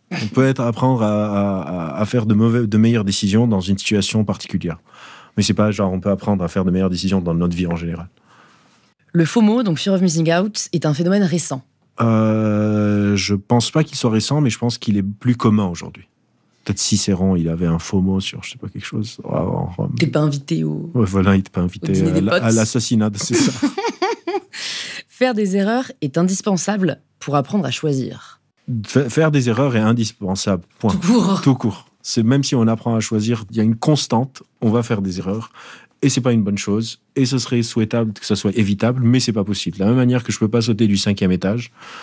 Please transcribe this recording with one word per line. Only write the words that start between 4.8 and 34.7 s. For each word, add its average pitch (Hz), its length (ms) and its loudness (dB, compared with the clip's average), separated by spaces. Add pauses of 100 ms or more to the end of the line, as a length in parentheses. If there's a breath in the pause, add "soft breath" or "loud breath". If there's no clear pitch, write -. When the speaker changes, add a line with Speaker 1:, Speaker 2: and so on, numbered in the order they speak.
Speaker 1:
Mais 101 60 2
c'est 104 100 2
pas 104 180 2
genre, 98 220 -2
on 92 60 -2
peut 101 100 -2
apprendre 98 340 0
à 85 40 -2
faire 92 180 -2
de 90 60 2
meilleures 92 180 2
décisions 92 320 0
dans 85 120 -2
notre 87 220 0
vie 87 120 -2
en 85 100 -2
général. 82 320 -8 (1040 soft breath)
Speaker 2:
Le 170 120 4
fomo, 226 380 4
donc 170 140 0
Fear 196 180 0
of 180 60 2
Missing 165 320 2
Out, 202 400 -2
est 165 120 0
un 151 80 2
phénomène 180 300 2
récent. 147 400 -2 (380)
Speaker 1:
Euh, 107 1120 2
je 98 200 0
pense 117 360 0
pas 156 120 2
qu'il - 140 -6
soit 123 120 0
récent, 110 320 0
mais 131 80 2
je - 80 -4
pense 120 200 -4
qu'il 104 200 -2
est 98 60 0
plus 110 320 -2
commun 107 320 2
aujourd'hui. 85 400 -10 (560)
Peut-être - 160 -4
Cicéron, 95 560 0
il 82 140 0
avait 85 160 -2
un 82 140 0
fomo 95 400 0
sur, - 240 -8
je - 80 -14
sais - 60 -18
pas, - 100 -12
quelque 101 180 -12
chose. - 380 -8
Ah, - 180 -2
en 87 260 -2
Rome. 95 300 -4
Speaker 2:
T'es 160 100 2
pas 151 120 0
invité 151 440 -2
au 156 300 -6
Speaker 1:
Ouais, 117 120 2
voilà, 95 300 2
il 95 80 2
t'est - 80 -12
pas 90 100 -4
invité 87 280 -4
Speaker 2:
au 95 40 2
dîner 95 160 2
Speaker 1:
à - 20 0
Speaker 2:
des 160 100 2
Speaker 1:
la, 104 120 0
Speaker 2:
potes. - 100 0
Speaker 1:
à 113 80 4
l'assassinat, 110 640 2
c'est 110 180 -4
ça. 277 340 2
Speaker 2:
<laughs> - 0 - (1400 loud breath)
Faire 254 260 -2
des 202 220 0
erreurs 220 360 0 (100)
est 147 160 -2
indispensable 190 840 0 (180)
pour 143 160 -4
apprendre 147 300 0
à 127 60 -4
choisir. 135 680 -4 (440)
Speaker 1:
Fa-, 131 240 0
faire 156 220 2
des 127 180 2
erreurs 123 260 2
est 107 60 2
indispensable, 101 840 0 (160)
point. 107 120 2
Speaker 2:
Tout 95 80 0
court. 190 420 2
Speaker 1:
Tout 131 140 4
court. - 300 -4 (180)
C'est, - 200 -2
même 135 200 4
si 139 120 0
on 113 120 4
apprend 113 280 0
à 113 40 2
choisir, 110 520 -2
il 113 60 -4
y - 20 -2
a 107 40 4
une 113 120 4
constante, 135 680 0 (180)
on 110 80 2
va 117 140 2